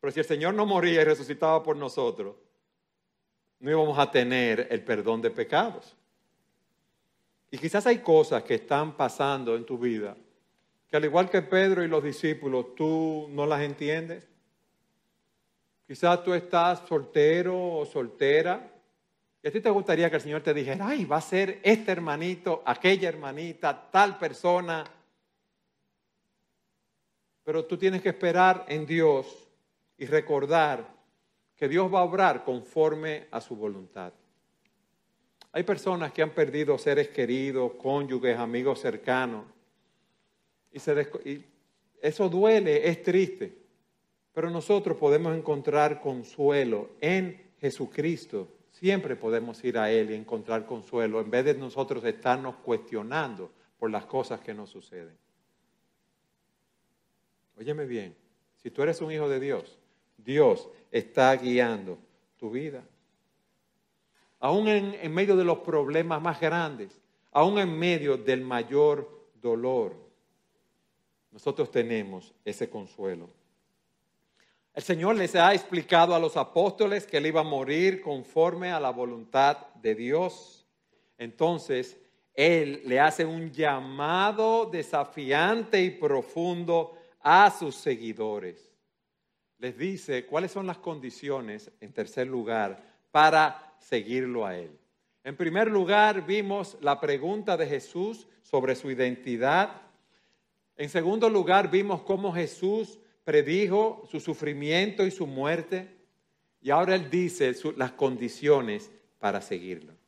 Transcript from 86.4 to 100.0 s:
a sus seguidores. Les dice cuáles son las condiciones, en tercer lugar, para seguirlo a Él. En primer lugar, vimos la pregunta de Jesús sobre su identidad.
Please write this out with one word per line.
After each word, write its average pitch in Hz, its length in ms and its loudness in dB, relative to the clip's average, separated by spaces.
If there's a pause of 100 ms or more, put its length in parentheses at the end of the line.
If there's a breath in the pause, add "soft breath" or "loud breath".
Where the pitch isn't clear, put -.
a 185 300 8
sus 160 240 -8
seguidores. 107 960 -6 (880)
Les 123 200 -10
dice 147 480 -6
cuáles 165 240 -4
son 196 160 -8
las 175 120 -8
condiciones, 131 920 -10 (100)
en 104 120 -20
tercer 127 340 -6
lugar, 113 560 -4 (300 soft breath)
para 156 640 4
seguirlo 120 640 -4
a 92 120 -6
Él. 80 200 -14 (460)
En 139 140 -12
primer 180 340 0
lugar, 202 560 4
vimos 196 540 -4
la 143 180 2
pregunta 170 580 -2
de 165 100 0
Jesús 175 600 -6 (160 soft breath)
sobre 131 320 0
su 131 160 -8
identidad. 127 920 0 (920)